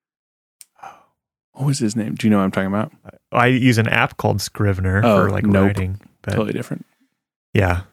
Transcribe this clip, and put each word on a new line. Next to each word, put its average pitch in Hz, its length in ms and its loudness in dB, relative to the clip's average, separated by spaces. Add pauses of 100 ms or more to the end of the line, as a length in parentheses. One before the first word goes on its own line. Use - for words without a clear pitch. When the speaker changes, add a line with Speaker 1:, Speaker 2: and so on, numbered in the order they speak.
(1500)
Speaker 1:
What 139 140 -6
was 135 120 -2
his 110 160 -2
name? 110 200 -4
Do - 120 -4
you 107 40 6
know 104 80 6
what 98 60 0
I'm 95 60 -2
talking 95 180 -4
about? 101 240 -6 (380)
Speaker 2:
I 120 160 2
use 123 320 4
an 110 100 0
app 113 280 -2
called 104 240 -2
Scrivener 95 640 -2
Speaker 1:
Oh, 101 200 4
Speaker 2:
for, 101 60 0
like, 98 140 -2
Speaker 1:
nope. 98 240 4
Speaker 2:
writing. 98 320 -4 (220)
But 98 100 -6
Speaker 1:
Totally 104 200 -2
different. - 320 -10 (680)
Speaker 2:
Yeah. 90 300 0 (100)